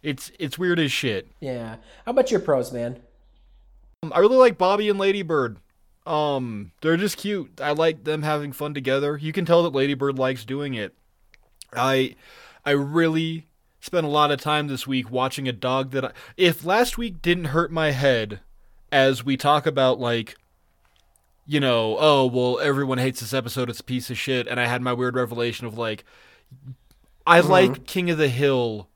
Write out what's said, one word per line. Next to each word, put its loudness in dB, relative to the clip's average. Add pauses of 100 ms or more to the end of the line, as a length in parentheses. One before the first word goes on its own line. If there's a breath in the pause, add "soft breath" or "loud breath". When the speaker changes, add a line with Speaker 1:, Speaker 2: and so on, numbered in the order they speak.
Speaker 1:
It's, -8
it's -8
weird 0
as 0
shit. -2 (120)
Speaker 2:
Yeah. -8 (300 soft breath)
How -6
about 2
your 2
pros, 0
man? -6 (1040)
Speaker 1:
Um, -8
I 0
really 6
like 6
Bobby 2
and 0
Lady 2
Bird. 0 (480)
Um, -2 (100)
they're 2
just -2
cute. -8
I -2
like 2
them -2
having -2
fun -6
together. 0
You -6
can -2
tell 6
that -2
Lady 0
Bird -2
likes -2
doing -6
it. -8 (800)
I, 0 (480 loud breath)
I 0
really 0 (320)
spent -2
a -2
lot 4
of 0
time -2
this -8
week -4
watching -2
a -4
dog -2
that -4
I, -8 (260 loud breath)
if 2
last 0
week -8
didn't 0
hurt -2
my 0
head 0 (500)
as 4
we 0
talk 2
about, 2
like, -4 (1120)
you 0
know, 0
"Oh, 6
well, 0
everyone 0
hates -2
this -8
episode. -4
It's -10
a -18
piece -6
of -6
shit." -2
And -4
I 0
had -2
my -2
weird -2
revelation -4
of, -10
like, -6 (1200 soft breath)
I 8
Speaker 2:
Mm-hmm. 2
Speaker 1:
like 4
King -2
of -2
the 4
Hill 0